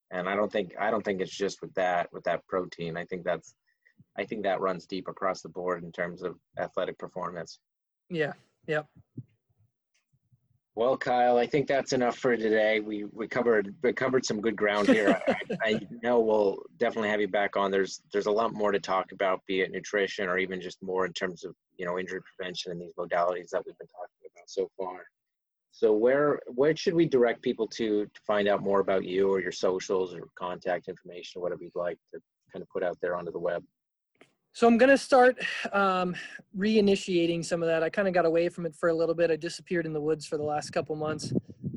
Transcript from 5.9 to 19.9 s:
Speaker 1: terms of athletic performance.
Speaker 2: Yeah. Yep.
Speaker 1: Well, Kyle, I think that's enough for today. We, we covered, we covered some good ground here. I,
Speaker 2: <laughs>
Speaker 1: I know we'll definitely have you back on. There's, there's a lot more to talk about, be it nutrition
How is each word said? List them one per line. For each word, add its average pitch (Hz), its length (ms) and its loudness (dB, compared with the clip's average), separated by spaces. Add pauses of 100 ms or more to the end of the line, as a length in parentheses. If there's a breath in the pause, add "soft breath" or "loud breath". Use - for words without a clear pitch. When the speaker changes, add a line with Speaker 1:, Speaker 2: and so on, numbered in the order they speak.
Speaker 1:
terms 87 320 -6
of 85 140 -6 (240)
athletic 90 360 -4
performance. 87 640 -10 (500)
Speaker 2:
Yeah. 151 260 -4 (340)
Yep. 151 180 -2 (1900)
Speaker 1:
Well, 123 240 2
Kyle, 123 400 4
I 120 80 2
think 139 200 0
that's 135 280 0
enough 120 240 0
for 123 180 2
today. 110 440 4
We, 104 300 -6
we 107 160 -8
covered, 110 560 2
we 117 120 2
covered 131 320 0
some 107 160 -4
good 107 140 0
ground 104 320 0
here. - 380 4
I, - 80 2 (140)
Speaker 2:
<laughs> 190 160 -4
Speaker 1:
I 110 160 0 (220)
know 120 180 2
we'll 107 380 2 (180)
definitely 110 320 0
have 104 120 0
you 104 80 0
back 101 280 0
on. 98 140 2
There's, 95 320 0 (100)
there's 101 140 0
a 107 40 2
lot 107 220 2
more 104 200 0
to 101 60 2
talk 92 340 -2
about, 92 340 0
be 95 160 0
it 85 100 -2
nutrition 95 560 -2